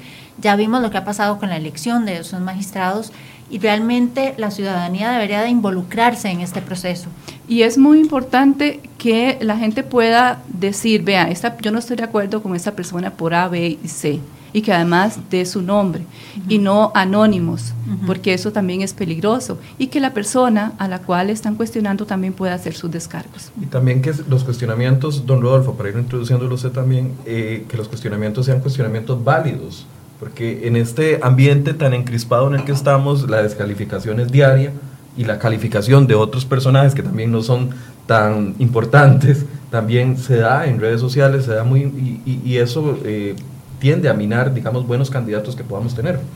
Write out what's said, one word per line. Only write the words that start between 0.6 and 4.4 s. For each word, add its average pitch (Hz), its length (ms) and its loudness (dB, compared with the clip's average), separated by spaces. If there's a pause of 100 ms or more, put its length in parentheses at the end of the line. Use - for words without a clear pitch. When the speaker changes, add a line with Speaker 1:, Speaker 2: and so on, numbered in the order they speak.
Speaker 1:
lo 220 80 -2
que 208 80 -4
ha 185 60 -8
pasado 208 340 -2
con 202 100 -4
la 170 80 -4
elección 226 480 -4
de 185 140 -6
esos 175 220 -10
magistrados, 190 720 -6 (380)
y 214 80 -8
realmente 240 800 0
la 214 160 -4